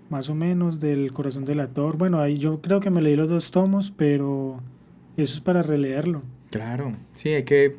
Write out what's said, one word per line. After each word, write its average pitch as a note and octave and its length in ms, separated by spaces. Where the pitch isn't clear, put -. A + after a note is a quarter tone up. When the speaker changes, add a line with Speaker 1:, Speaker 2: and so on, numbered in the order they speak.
Speaker 1:
más C#3 200
o D3+ 60
menos, E3+ 440
del C#3 340
Corazón C3 320
Delator. C#3+ 520
Bueno, F3+ 220
ahí D3 180
yo D#3 240
creo G3 180
que G3+ 100
me F3 120
leí D3+ 140
los D#3 140
dos E3+ 220
tomos, G3 440
pero C#3 640
eso C#3 200
es D3+ 60
para F3+ 220
releerlo. D3 580
Speaker 2:
Claro, A#2 420
sí, - 160
hay D3 140
que, C#3 360